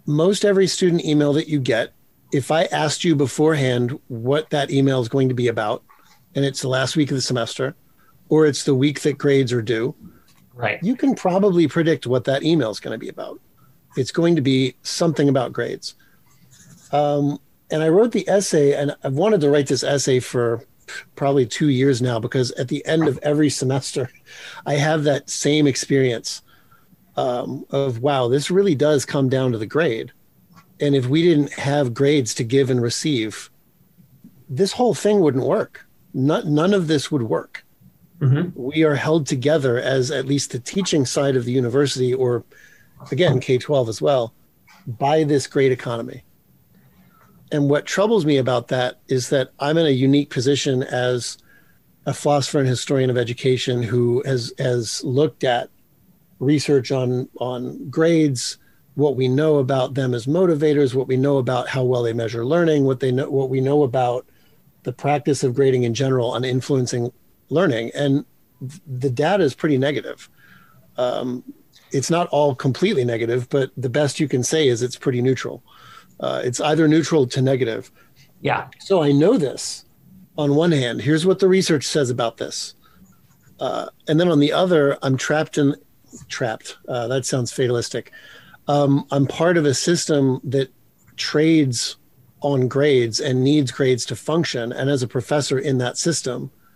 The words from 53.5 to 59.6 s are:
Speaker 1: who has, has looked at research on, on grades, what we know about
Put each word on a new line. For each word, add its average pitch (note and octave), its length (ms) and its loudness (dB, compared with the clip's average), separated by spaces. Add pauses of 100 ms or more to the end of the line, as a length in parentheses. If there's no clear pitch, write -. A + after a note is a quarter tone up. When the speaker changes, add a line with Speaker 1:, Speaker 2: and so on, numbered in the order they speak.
Speaker 1:
who A#2+ 420 0
has, B2+ 340 -4
has B2 440 -4
looked C#3 400 -2
at B2 260 0 (680)
research C#3 540 0
on, B2+ 360 -2 (100)
on B2 520 -8
grades, D#3 680 0 (360)
what C#3 220 0
we C3 100 0
know D3 320 2
about C3 360 0